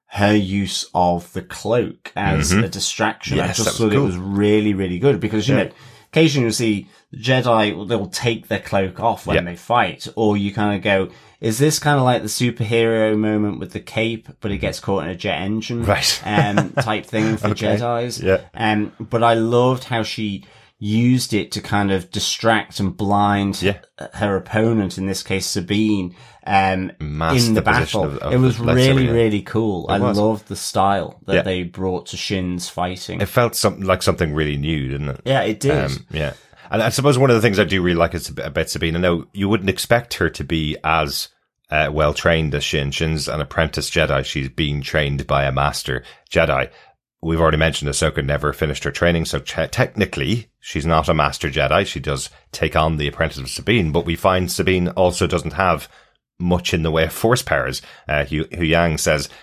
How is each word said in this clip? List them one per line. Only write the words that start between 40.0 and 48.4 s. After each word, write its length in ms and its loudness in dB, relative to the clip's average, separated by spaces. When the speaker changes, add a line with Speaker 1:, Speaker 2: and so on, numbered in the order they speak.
Speaker 2:
her 140 0
to 160 -8
be 400 -2
as, 440 -2
uh, 200 2
well 220 2
trained 420 2
as 100 -2
Shin. 260 -2
Shin's 380 -2
an 120 -4
apprentice 480 -2
Jedi. 380 0
She's 240 -4
being 320 -2
trained 440 -2
by 180 2
a 80 0
master 500 -2
Jedi. 380 2
We've 180 0
already 160 4
mentioned 340 0
Ahsoka 340 -2
never 280 -2